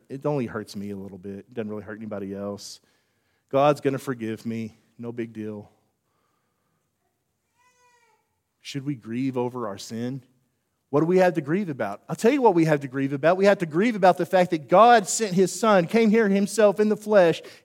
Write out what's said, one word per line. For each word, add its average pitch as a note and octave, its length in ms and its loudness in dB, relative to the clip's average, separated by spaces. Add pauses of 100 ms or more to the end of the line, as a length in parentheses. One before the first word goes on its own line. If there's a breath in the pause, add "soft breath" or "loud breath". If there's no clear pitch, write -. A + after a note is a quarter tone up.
it C#3 160 -12
only D3 220 -2
hurts G#2+ 300 -10
me G2+ 140 -10
a G2+ 60 -10
little F#2+ 220 -14
bit. G2 220 -14
It B2 140 -20
doesn't A2+ 140 -8
really G#2+ 140 -10
hurt G#2 160 -14
anybody G2+ 360 -12
else. G2+ 460 -12 (680)
God's C#3+ 320 2
gonna C3+ 180 -2
forgive A2+ 480 -10
me. A2+ 320 -10 (180)
No A#2 160 -12
big A#2 200 -10
deal." G#2+ 380 -12 (3000)
Should C#3 240 -12
we C3 100 -6
grieve B2 420 -6
over B2 300 -4
our G2 120 -8
sin? B2 440 -10 (680)
What C#3+ 100 2
do D#3+ 60 0
we F#3 120 2
have F3+ 160 4
to E3 80 -4
grieve E3+ 260 -4
about? A2 400 -8
I'll E3 80 -8
tell A#3 160 2
you D4 80 0
what A3 140 6
we E3+ 100 4
have D#3 160 2
to C3+ 80 -10
grieve C3+ 240 -4
about. D3+ 240 2
We G3 80 0
have G3+ 140 4
to F3+ 80 -4
grieve G3 280 0
about F3+ 220 4
the F3+ 80 -2
fact F3+ 280 2
that D#3 160 -4
God A3 380 6
sent G3+ 280 -4
his F3+ 180 2
son, G3+ 340 2
came A3 240 2
here A3 180 2
himself G3+ 520 2
in G#3+ 80 2
the G#3 80 0
flesh, G3+ 460 4 (220 loud breath)